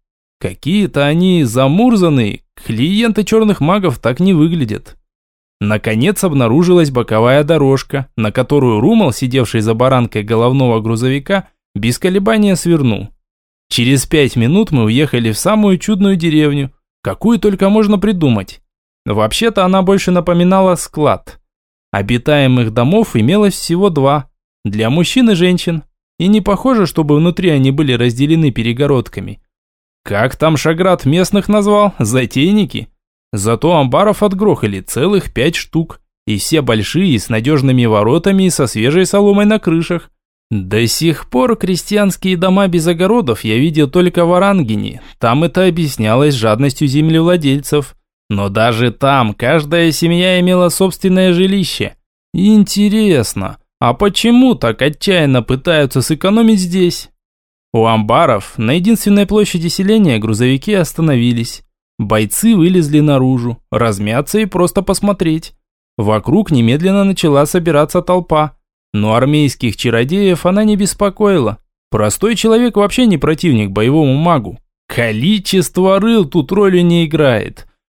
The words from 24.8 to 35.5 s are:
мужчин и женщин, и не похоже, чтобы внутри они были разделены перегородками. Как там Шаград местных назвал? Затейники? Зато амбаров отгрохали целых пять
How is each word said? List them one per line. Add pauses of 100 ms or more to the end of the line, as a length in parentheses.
мужчин
и
женщин, (340)
и
не
похоже,
чтобы
внутри
они
были
разделены
перегородками. (640)
Как
там
Шаград
местных
назвал?
Затейники? (460)
Зато
амбаров
отгрохали
целых
пять